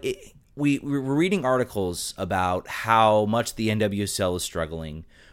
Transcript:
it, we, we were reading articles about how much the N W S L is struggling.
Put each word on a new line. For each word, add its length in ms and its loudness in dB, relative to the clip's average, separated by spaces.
it, 280 -6
we, 240 2
we 220 -4
were 160 0
reading 280 2
articles 720 0
about 520 -2
how 560 4
much 320 -2
the 120 -2
N 120 0
W 240 0
S 160 -4
L 160 0
is 80 -6
struggling. 640 -8